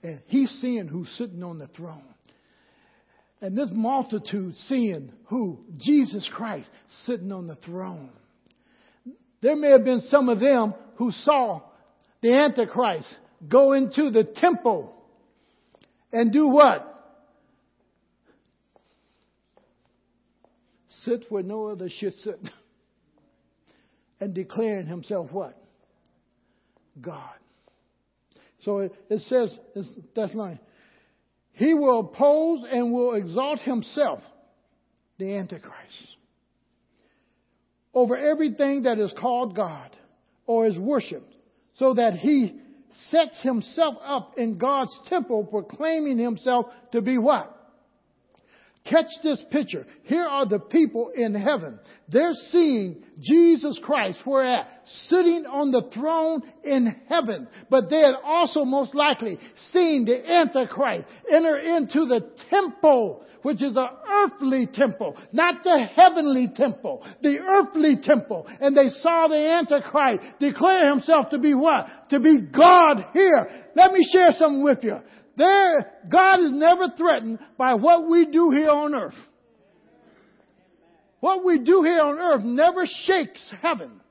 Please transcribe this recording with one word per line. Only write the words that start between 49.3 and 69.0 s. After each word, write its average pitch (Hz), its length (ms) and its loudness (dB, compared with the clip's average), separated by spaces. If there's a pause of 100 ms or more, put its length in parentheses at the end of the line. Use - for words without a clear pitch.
picture. - 360 -6 (180)
Here 339 200 -4
are 277 220 -4
the 202 140 -4
people 240 540 -2
in 226 200 -4
heaven. 196 440 -4 (300)
They're 294 240 2 (180)
seeing 247 520 0 (180)
Jesus 302 640 4
Christ, 220 420 -4
where 269 180 0
at? 247 240 -2 (420)
Sitting 339 360 2
on 277 280 -4
the 247 200 0
throne 320 480 -2 (240)
in 262 320 0 (100)
heaven. 240 420 -4 (200)
But 254 220 2
they 311 80 2
had 285 160 6 (100)
also 311 400 0
most 269 300 -2
likely 277 440 -2 (340)
seen 320 340 2
the 247 240 -2
Antichrist 262 760 0 (260)
enter 311 280 4
into 311 480 -2
the 240 240 -2 (180)
temple, 285 800 0 (160)
which 254 200 -4
is 254 140 -4
an 254 120 -2 (220)
earthly 269 600 0
temple, 208 460 -2 (140)
not 349 320 0
the 294 300 2
heavenly 302 640 4
temple, 220 500 -4 (140)
the 285 200 0
earthly 330 640 2
temple. 214 440 0 (120)
And 277 160 0
they 277 140 6
saw 330 400 0